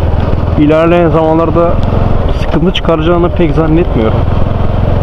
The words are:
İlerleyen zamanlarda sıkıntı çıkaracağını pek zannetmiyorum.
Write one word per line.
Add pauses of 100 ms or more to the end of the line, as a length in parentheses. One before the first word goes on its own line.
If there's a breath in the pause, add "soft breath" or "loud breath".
(600)
İlerleyen
zamanlarda (680)
sıkıntı
çıkaracağını
pek
zannetmiyorum. (840)